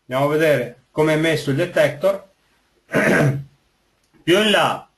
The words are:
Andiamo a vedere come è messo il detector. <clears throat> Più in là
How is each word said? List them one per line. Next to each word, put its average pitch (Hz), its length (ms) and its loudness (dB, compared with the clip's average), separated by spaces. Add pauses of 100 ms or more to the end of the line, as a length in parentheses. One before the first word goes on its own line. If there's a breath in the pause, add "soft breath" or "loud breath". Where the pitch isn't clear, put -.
Andiamo 135 240 -4
a 151 120 -2
vedere 147 540 -2
come 156 240 0
è - 20 0
messo 156 340 -2
il 135 60 -2
detector. 175 720 -2 (560)
<clears throat> - 540 0 (840)
Più 180 160 2
in 214 140 2
là - 460 0